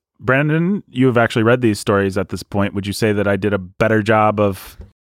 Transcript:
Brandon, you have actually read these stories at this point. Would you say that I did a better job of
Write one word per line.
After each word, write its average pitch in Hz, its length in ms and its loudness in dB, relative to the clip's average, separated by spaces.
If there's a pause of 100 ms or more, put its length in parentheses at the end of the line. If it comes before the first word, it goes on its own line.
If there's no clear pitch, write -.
(200)
Brandon, 151 680 0
you 127 180 2
have 120 100 2
actually 113 260 2
read 123 180 2
these 107 180 0
stories 98 380 0
at 92 120 -4
this 95 140 -10
point. 101 300 -4
Would 95 120 -6
you 101 80 -4
say 107 200 0
that 101 160 -2
I 101 80 0
did 101 160 -2
a 101 60 0
better 110 440 0
job 107 380 2
of 101 360 -4 (260)